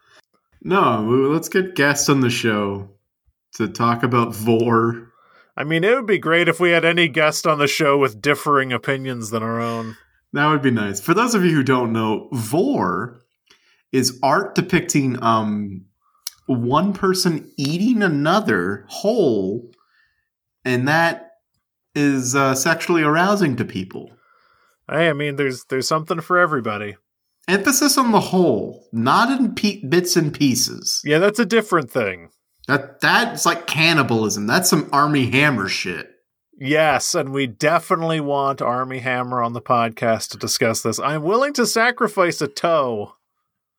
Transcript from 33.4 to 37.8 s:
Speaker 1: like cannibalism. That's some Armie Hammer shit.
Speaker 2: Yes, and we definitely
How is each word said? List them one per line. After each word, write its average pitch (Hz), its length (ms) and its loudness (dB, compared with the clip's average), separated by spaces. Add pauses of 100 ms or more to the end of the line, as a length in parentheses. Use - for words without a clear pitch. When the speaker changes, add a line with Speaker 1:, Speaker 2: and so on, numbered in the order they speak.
Speaker 1:
like 170 220 0
cannibalism. 117 800 0
That's 175 220 2
some 156 220 0
Armie 143 400 2
Hammer 127 380 2
shit. - 400 -6 (500)
Speaker 2:
Yes, 147 560 2
and 135 160 -2
we 139 160 -2
definitely 160 720 0